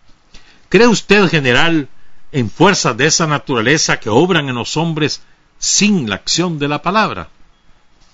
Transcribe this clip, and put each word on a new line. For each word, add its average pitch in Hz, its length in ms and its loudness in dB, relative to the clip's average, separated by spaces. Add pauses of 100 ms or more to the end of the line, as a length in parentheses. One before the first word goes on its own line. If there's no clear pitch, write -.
(680)
¿cree 226 200 6
usted, 202 420 2
general, 147 580 2 (440)
en 120 180 -2
fuerzas 160 460 2
de 131 100 0
esa 160 200 0
naturaleza 143 760 0
que 113 100 -6
obran 151 380 2
en 127 80 -6
los 113 200 -6
hombres 151 460 -2 (360)
sin 190 520 0
la 98 60 -4
acción 170 420 -4
de 143 100 -4
la 147 140 -4
palabra? 170 460 -2 (840)